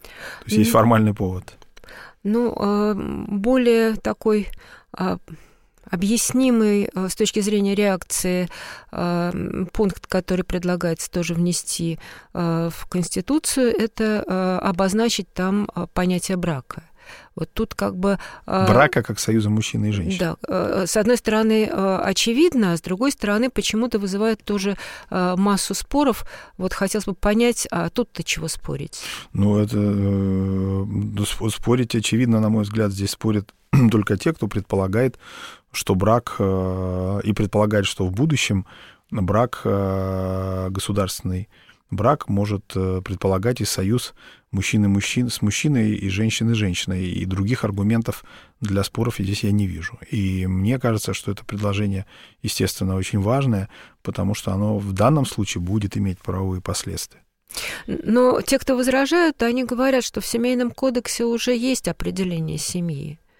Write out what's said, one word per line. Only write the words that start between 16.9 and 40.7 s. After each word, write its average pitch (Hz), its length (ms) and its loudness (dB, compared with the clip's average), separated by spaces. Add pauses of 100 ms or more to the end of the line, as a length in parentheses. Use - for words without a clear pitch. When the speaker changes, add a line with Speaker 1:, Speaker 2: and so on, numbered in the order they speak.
Speaker 2:
Вот 160 180 -6
тут - 220 -4
как 202 220 -2
бы, 196 220 0 (280)
а, 185 220 2
Speaker 1:
Брака 131 340 6
как 107 160 -4
союза 113 320 2
мужчины 107 380 0
и - 40 2
женщины. 104 280 0
Speaker 2:
Да, 170 160 -2 (100)
э, 185 400 0
с 175 100 0
одной 220 200 4
стороны, 220 520 2
э, 190 360 0
очевидно, 233 680 2
а 170 40 0
с 160 40 -4
другой 196 300 -2
стороны, 226 400 0
почему-то 220 480 0
вызывает 202 460 -2
тоже, 202 320 -2 (340)
э, 180 260 0
массу 196 380 2
споров. 277 500 0 (320)
Вот 185 160 -2
хотелось 202 340 -2
бы 196 80 -4
понять, 233 580 2
а 170 180 -2
тут-то - 320 -4
чего - 240 -4
спорить? - 540 -8 (320)
Speaker 1:
Ну, 101 260 4
это, 107 180 0
э, 104 40 2
ну, 98 1400 0
сп-, - 260 -2
спорить, 120 460 0
очевидно, 113 420 2
на 107 100 2
мой 110 140 2
взгляд, 104 300 0
здесь 98 180 -2
спорят 104 440 -2 (180)
<clears throat> 127 180 6
только 107 260 2
те, 165 160 0
кто 135 140 -4
предполагает, 98 720 0 (540)
что - 240 0
брак, 107 420 2
э, 92 840 0
и 107 80 2
предполагает, 104 540 2
что - 200 -2
в 92 60 0
будущем 113 540 2 (440)
брак, 107 540 0
э, 95 1080 -2